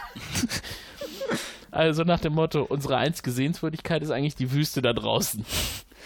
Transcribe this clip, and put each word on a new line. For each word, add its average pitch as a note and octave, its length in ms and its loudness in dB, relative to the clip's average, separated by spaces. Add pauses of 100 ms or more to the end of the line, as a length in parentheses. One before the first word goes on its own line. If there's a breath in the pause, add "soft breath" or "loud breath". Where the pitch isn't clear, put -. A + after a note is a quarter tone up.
(1700 loud breath)
Also D#3+ 340 2
nach E3+ 160 4
dem D#3 140 0
Motto, D#3+ 300 2
unsere C#3 340 0
einzige C3 340 0
Sehenswürdigkeit D#3 720 0
ist D3+ 80 -4
eigentlich C#3+ 260 0
die B2+ 160 0
Wüste C#3+ 300 2
da A#2+ 120 6
draußen. A2 520 0 (600 loud breath)